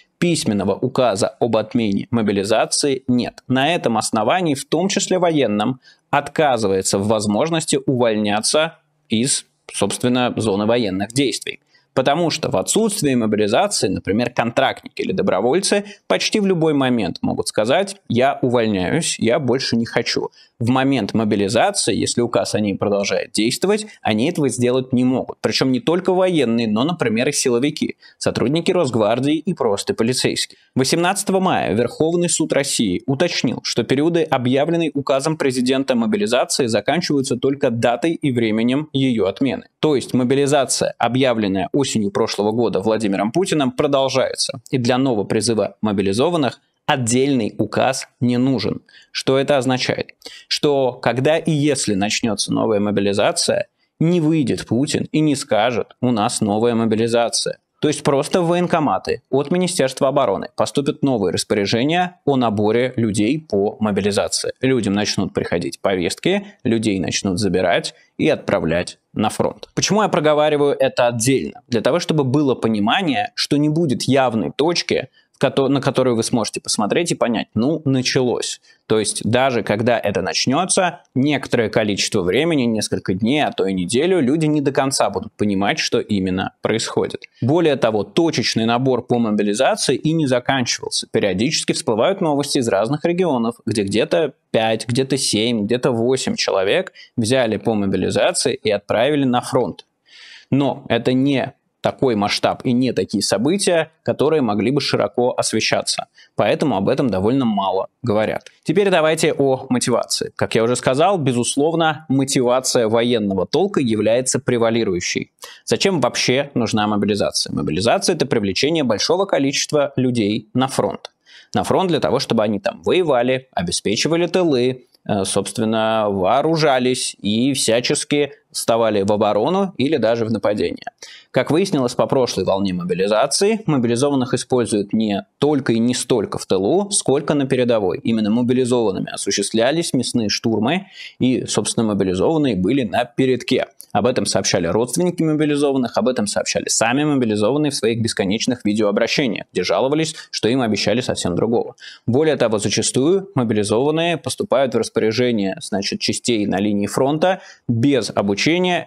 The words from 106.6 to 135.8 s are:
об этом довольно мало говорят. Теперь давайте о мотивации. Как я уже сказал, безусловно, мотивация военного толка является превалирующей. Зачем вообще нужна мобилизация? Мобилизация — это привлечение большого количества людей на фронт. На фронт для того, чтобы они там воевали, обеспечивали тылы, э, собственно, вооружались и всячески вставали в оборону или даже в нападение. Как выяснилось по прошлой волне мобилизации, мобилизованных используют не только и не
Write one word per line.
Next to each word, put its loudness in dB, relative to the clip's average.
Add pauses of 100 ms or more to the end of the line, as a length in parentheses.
об -2
этом -2
довольно 0
мало -2 (160)
говорят. -2 (140)
Теперь 0
давайте 2
о 0
мотивации. -2
Как -4
я 4
уже 0
сказал, 2
безусловно, -2
мотивация 2
военного 2
толка 0
является 0
превалирующей. 0 (320)
Зачем 2
вообще 0
нужна 0
мобилизация? 0
Мобилизация — 0
это 0
привлечение 0
большого 0
количества 0
людей 0
на 2
фронт. -2 (420)
На 0
фронт 2
для 0
того, 2
чтобы 0
они -2
там -6
воевали, 0
обеспечивали -2
тылы, 0 (200)
э, -2
собственно, -2
вооружались 0
и 0
всячески 0 (180)
вставали 0
в 0
оборону 0
или 0
даже 0
в -4
нападение. -2 (420)
Как 0
выяснилось 0
по 0
прошлой 0
волне 0
мобилизации, 0
мобилизованных 0
используют 0
не -2 (100)
только 0
и 0
не 0